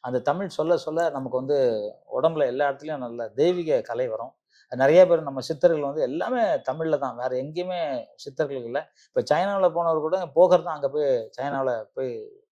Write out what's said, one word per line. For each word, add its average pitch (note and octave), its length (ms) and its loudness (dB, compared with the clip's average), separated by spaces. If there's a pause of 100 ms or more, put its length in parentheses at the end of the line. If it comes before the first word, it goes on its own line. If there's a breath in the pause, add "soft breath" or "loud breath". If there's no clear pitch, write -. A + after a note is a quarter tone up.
அந்த B2 180 -2
தமிழ் E3+ 280 -2
சொல்ல D#3+ 300 0
சொல்ல D#3+ 320 -2
நமக்கு C3 280 -6
வந்து C#3 200 0 (560)
உடம்புல D3+ 320 2
எல்லா C3+ 240 0
இடத்துலயும் C#3+ 280 -8
நல்ல A#2 300 -8
தெய்வீக D3+ 540 0
கலை A#2+ 260 -4
வரும். A2+ 260 -8 (360 soft breath)
நிறைய D3 380 8
பேர் E3 140 4
நம்ம C#3 180 -8
சித்தர்கள் D#3+ 420 2
வந்து D3 200 -4
எல்லாமே F3 400 -2
தமிழ்ல D#3 560 0
தான், C3 180 -4
வேற B2+ 280 -4
எங்கேயுமே D#3+ 600 -6 (120)
சித்தர்கள் C#3 480 -6
இல்ல. C3 260 -6 (180 soft breath)
இப்ப B2 280 0
சைனாவுல F#3+ 380 2
போனவர் E3 260 0
கூட E3+ 260 -2
போகர் E3 380 6
தான் E3 120 -6
அங்க C#3+ 140 -4
போய் C3+ 400 0 (120)
சைனாவுல C3 420 -2 (100)
போய் A#2+ 360 -8 (260)